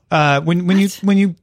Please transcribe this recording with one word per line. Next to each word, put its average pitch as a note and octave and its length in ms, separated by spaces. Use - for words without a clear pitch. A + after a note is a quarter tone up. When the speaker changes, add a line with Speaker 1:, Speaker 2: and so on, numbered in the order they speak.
Speaker 1:
Uh, D3 320
when, F3 240
when F#3+ 120
you, G3 100
Speaker 2:
What? - 140
Speaker 1:
when G3 160
you G3 240